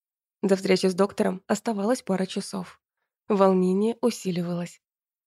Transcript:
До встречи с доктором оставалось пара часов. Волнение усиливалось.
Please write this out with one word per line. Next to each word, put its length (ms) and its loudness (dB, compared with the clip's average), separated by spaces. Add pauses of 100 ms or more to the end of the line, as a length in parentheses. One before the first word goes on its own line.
(420)
До 120 4
встречи 320 0
с 80 0
доктором 540 -2
оставалось 540 -2
пара 240 -2
часов. 540 -10 (460)
Волнение 720 4
усиливалось. 800 -4 (460)